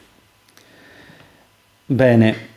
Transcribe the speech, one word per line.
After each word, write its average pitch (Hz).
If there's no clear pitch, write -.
Bene, 117